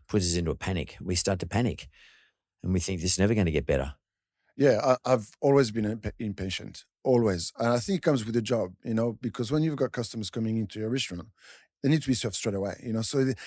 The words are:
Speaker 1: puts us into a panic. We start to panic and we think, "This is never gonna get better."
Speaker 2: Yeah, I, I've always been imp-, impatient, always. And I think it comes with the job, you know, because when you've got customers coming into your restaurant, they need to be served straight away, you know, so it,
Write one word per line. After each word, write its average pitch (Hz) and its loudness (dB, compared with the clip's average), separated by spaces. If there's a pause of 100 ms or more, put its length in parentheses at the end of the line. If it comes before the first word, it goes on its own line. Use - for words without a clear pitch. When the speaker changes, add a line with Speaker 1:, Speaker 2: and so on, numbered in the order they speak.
Speaker 1:
puts 98 2
us 87 2
into 87 0
a 67 -2
panic. - -4
We 90 -4
start 95 0
to 82 -4
panic 117 -2 (760)
and 92 0
we 90 2
think, 87 -2
"This 92 0
is - 0
never 104 4
gonna 90 2
get 71 0
better." 69 0 (600)
Speaker 2:
Yeah, 131 4
I, 127 2
I've 110 0 (100)
always 139 6
been 110 -2
imp-, 104 -4
impatient, 98 -6 (180)
always. 113 2
And 117 0
I 120 2
think 190 0
it - -6
comes 139 2
with 110 -4
the 117 4
job, 107 -2 (100)
you 117 -2
know, 113 0
because 117 -4
when 151 2
you've 156 0
got 131 0
customers 113 -6
coming 113 -2
into 107 -4
your 110 -4
restaurant, 117 -4 (560)
they 135 2
need 156 4
to - -4
be 131 2
served 110 -2
straight 104 -2
away, 95 -4
you 113 -4
know, 110 0
so 139 0
it, 131 0